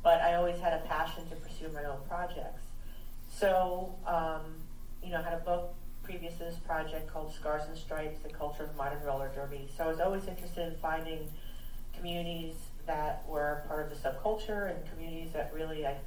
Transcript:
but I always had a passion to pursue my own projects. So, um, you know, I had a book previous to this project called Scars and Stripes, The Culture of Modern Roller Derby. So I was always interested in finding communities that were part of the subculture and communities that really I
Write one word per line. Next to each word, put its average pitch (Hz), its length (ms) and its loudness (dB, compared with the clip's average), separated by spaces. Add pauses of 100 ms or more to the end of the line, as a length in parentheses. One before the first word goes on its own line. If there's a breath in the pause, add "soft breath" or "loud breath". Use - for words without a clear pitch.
but 170 200 10
I 170 120 6
always 175 240 4
had 175 140 4
a 156 140 2
passion 165 420 0
to 165 80 -6
pursue - 380 -6
my 147 100 -4
own 143 140 -2 (100)
projects. 175 540 -2 (680 soft breath)
So, 185 640 6 (120)
um, 160 340 4 (640)
you 180 80 -4
know, 165 80 2
I 160 40 2
had 170 120 0
a 170 100 0
book 175 300 2 (280)
previous 170 360 -4
to 170 60 -4
this 170 120 -4 (100)
project 160 460 0
called 156 220 -4
Scars 151 340 0
and 160 80 -6
Stripes, 156 460 -4
The 147 80 -6
Culture 151 340 -4
of 147 120 -4
Modern 139 280 -2
Roller 139 300 0
Derby. 139 420 -4
So 165 80 0
I 160 40 4
was 160 120 0
always 196 260 2
interested 175 460 -2
in - 80 -4
finding 160 480 0 (680 soft breath)
communities 170 580 -2 (320)
that 151 420 0
were 147 400 2
part 151 160 0
of 151 60 -4
the - 180 -2
subculture 202 680 0
and 160 160 -4
communities 165 440 -4
that - 200 -2
really 156 320 -2
I 139 80 0 (120)